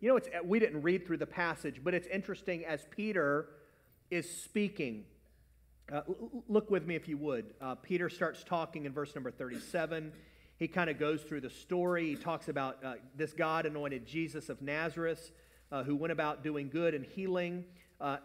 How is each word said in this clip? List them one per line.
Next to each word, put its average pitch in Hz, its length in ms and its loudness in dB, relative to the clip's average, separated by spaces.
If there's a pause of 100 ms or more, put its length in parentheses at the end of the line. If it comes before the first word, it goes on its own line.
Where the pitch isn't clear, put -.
You 214 80 4
know, 262 80 8
it's, - 120 0 (160)
we 196 140 4
didn't 151 240 4
read 180 240 4
through 165 120 0
the 147 80 0
passage, 156 560 -2
but 175 100 2
it's 196 160 0
interesting 185 560 -2
as 156 260 -2
Peter 156 580 2 (600)
is 170 200 0
speaking. 151 760 0 (840)
Uh, 147 180 -2
l-, 180 120 -2
l-, 233 280 -8
look 208 220 0
with 170 160 2
me 170 80 0
if 156 140 -4
you 151 80 -2
would. 127 440 -2
Uh, 131 140 -4
Peter 175 340 0
starts - 360 -2
talking 160 420 -2
in 139 60 -4
verse 143 220 -4
number 127 160 -6
thirty-seven. 156 840 -4 (460)
He 165 100 2
kinda 165 260 2
goes 147 280 2
through 151 180 -4
the 127 100 -6
story. 175 600 2
He 143 40 0
talks 160 340 -2
about, 135 360 -2
uh, 127 100 -4 (220)
this 147 160 -2
God 160 340 4
anointed 143 400 0
Jesus 147 420 -2
of 135 140 -6
Nazareth, 160 720 -2 (400)
uh, 135 100 0
who 143 140 2
went 165 160 0
about 151 320 0
doing 147 240 -2
good 160 260 4
and 139 100 -2
healing. 180 600 -2 (360)
Uh, 139 240 0